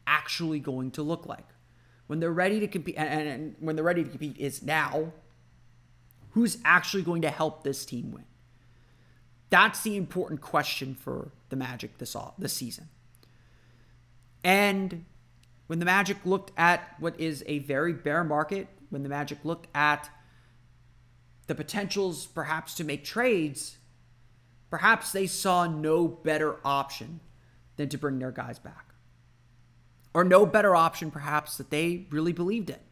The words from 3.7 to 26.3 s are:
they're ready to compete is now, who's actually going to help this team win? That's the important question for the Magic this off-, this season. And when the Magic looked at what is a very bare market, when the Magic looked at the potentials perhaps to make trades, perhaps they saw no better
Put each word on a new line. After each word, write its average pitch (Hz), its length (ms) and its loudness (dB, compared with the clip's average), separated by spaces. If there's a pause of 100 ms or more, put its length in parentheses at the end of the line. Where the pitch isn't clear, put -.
they're 156 100 0
ready 175 180 2
to 139 60 -8
compete 143 280 -10
is - 260 -6
now, 156 500 -2 (1160)
who's 220 340 2
actually 175 380 6
going 170 180 0
to 156 80 2
help 156 340 -2
this 139 220 -4
team - 260 -8
win? - 140 -16 (1300)
That's 202 320 6
the 208 140 -2
important 175 440 -4
question 139 540 -4
for 131 360 -10 (180)
the 131 80 -8
Magic 127 420 -10
this 120 160 -10
off-, 117 240 -10
this - 140 -6
season. - 360 -10 (1500)
And 190 640 2 (600)
when 165 120 -4
the 175 60 -2
Magic 196 400 2
looked 190 320 0
at 170 420 4
what 165 200 -4
is 156 260 -4
a 147 140 -4
very 143 340 0
bare 151 300 0
market, 156 440 -2 (220)
when 139 140 -6
the 139 60 -6
Magic 143 340 -6
looked 165 320 -6
at 147 340 2 (1400)
the 156 60 -2
potentials 190 720 -4
perhaps 160 500 -6
to 170 80 -6
make 147 200 -6
trades, 196 760 -2 (920)
perhaps 214 420 4
they 190 160 0
saw 180 400 2
no 160 400 2
better 156 480 0 (100)